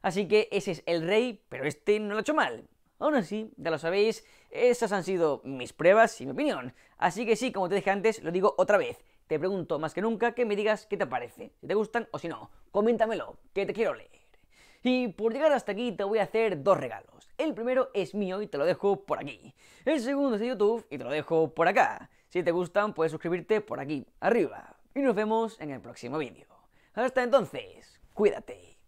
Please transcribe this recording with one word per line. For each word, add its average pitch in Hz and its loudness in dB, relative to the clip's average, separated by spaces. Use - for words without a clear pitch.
Así 190 -2
que 208 4
ese 196 -2
es 160 -8
el 165 0
rey, 220 0
pero 131 -8
este 208 0
no 208 -6
lo 208 -2
ha - 0
hecho 294 -2
mal. 240 -2
Aún 294 2
así, 214 -4
ya 160 -4
lo 156 0
sabéis, 202 0
esas 233 2
han 190 -2
sido 165 0
mis 127 -10
pruebas 214 6
y 127 -8
mi 139 -6
opinión. 160 -4
Así 185 -2
que 220 2
sí, 233 -2
como 190 -2
te 175 0
dije 196 0
antes, 208 0
lo 156 -4
digo 185 2
otra 196 4
vez. 123 -4
Te 156 -2
pregunto 170 -2
más 156 -6
que 170 -4
nunca 226 0
que 247 0
me 208 0
digas 214 -2
qué 202 -4
te 180 -2
parece, 120 -10
si 175 -16
te 170 -2
gustan 220 -2
o 147 -8
si 170 -8
no. - -12
Coméntamelo, 214 0
que 196 -2
te - -6
quiero 190 0
leer. 104 -16
Y 254 2
por 214 -2
llegar 294 4
hasta 233 0
aquí 226 -4
te 190 -4
voy 208 0
a 202 2
hacer 196 0
dos 185 6
regalos. - -12
El 302 -2
primero 247 0
es 196 -4
mío 196 -4
y 214 -6
te - -6
lo 143 2
dejo 196 0
por - -2
aquí. - -12
El 302 2
segundo 277 0
es 202 -2
de 233 -2
YouTube 220 2
y 143 -8
te 123 -10
lo 123 -8
dejo 156 0
por 165 4
acá. - 2
Si 180 -4
te 170 2
gustan, 180 -2
puedes 160 0
suscribirte 175 -2
por 151 -8
aquí 139 -6
arriba. 190 0
Y 277 -2
nos 262 2
vemos 214 0
en 147 -8
el 131 -10
próximo 120 -10
vídeo. 123 -8
Hasta 254 0
entonces, 190 -2
cuídate. - -2